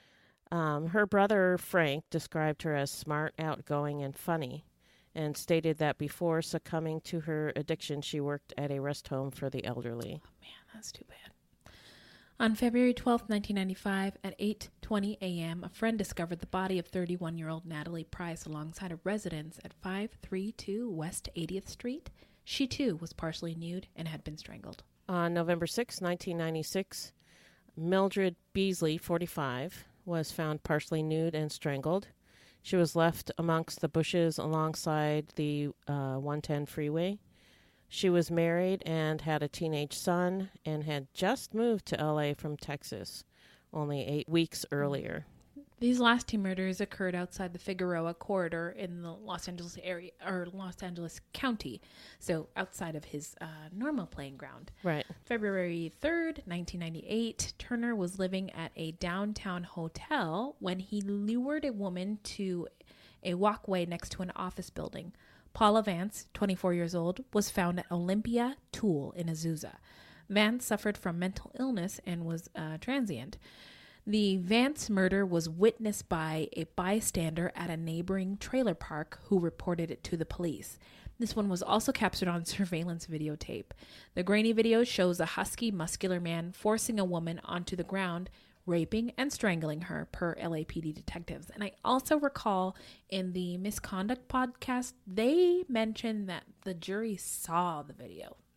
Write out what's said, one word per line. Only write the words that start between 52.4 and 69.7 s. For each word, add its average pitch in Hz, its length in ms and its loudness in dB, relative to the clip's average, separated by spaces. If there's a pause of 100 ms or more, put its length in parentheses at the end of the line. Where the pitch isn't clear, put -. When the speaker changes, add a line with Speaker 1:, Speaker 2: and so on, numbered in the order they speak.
Speaker 2:
outside 170 400 -6
of 151 80 -10
his, - 360 -10
uh, 165 60 -10 (260)
normal 233 340 -2
playing 139 320 -10
ground. 135 320 -16 (120)
Speaker 1:
Right. 156 220 2 (220)
Speaker 2:
February 180 760 0
third, 330 460 0
nineteen 175 340 -6
ninety-eight, 208 800 -2
Turner 240 360 -2
was 185 240 -2
living 190 340 0
at 165 240 -8
a 160 160 -4
downtown 180 720 -4
hotel 170 920 -4
when 185 200 -2
he 202 220 -4
lured 226 640 0
a 269 80 0
woman 196 520 -2
to 180 420 -2 (560)
a 175 120 0
walkway 190 520 2
next 170 260 -6
to - 100 -6
an 180 120 -4
office 180 360 -6
building. - 420 -8 (400)
Paula 214 300 8
Vance, 185 520 -2
twenty-four 185 380 2
years 175 220 0
old, 175 260 0 (120)
was 208 180 4
found 175 300 2
at - 100 -8
Olympia 220 680 2 (160)
Tool 156 440 2
in 170 100 -4
Azusa. 160 480 -2 (540)